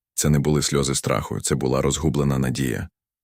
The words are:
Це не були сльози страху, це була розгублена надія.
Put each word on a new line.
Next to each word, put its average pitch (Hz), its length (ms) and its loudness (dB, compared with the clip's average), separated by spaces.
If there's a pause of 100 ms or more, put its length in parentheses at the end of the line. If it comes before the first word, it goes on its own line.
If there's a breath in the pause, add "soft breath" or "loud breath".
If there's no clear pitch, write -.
(140)
Це - 160 0
не 73 80 6
були 71 240 2
сльози 69 320 0
страху, - 460 -2
це - 140 0
була 65 280 0
розгублена 69 560 0
надія. 64 500 -2 (360)